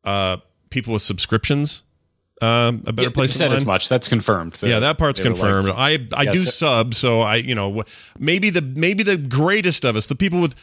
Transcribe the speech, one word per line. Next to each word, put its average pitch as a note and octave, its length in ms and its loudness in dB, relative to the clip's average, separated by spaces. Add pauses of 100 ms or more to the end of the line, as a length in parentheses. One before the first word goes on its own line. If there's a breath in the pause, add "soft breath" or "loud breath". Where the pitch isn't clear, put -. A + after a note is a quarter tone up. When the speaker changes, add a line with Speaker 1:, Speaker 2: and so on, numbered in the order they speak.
Speaker 1:
uh, G2 320 -2 (340)
people A#2 220 -4
with G#2+ 100 0
subscriptions, C#3 800 0 (580)
um, A#2 460 0
a A2+ 60 -6
better B2 160 0
Speaker 2:
Yeah, A#2+ 40 -6
Speaker 1:
place B2+ 240 2
Speaker 2:
they E3+ 80 2
Speaker 1:
in C#3 60 2
Speaker 2:
said B2+ 60 2
as C#3 100 0
Speaker 1:
line. G2+ 80 2
Speaker 2:
much. - 140 0
That's B2+ 180 2
confirmed. F#2+ 560 0
Speaker 1:
Yeah, A#2 160 2
that D3 180 0
part's C#3+ 220 0
Speaker 2:
They F#2 100 0
were F#2 60 0
like, F2+ 80 -4
Speaker 1:
confirmed. G2 340 2
I, C#3+ 220 0 (180)
I C#3+ 60 0
Speaker 2:
yeah, C#3+ 100 0
Speaker 1:
do F#3 60 2
Speaker 2:
so F3+ 120 0
Speaker 1:
sub, A#2+ 440 2
so A#2 280 2
I, G#2+ 140 0
you A#2 200 -2
know, G2+ 260 -4
wh-, - 380 -18
maybe F#3 300 0
the, E3+ 120 0
maybe E3 400 -2
the G3 140 2
greatest D#3+ 680 0
of A#2 120 0
us, A2 100 0
the C#3+ 80 -4
people F3 260 0
with E3 220 0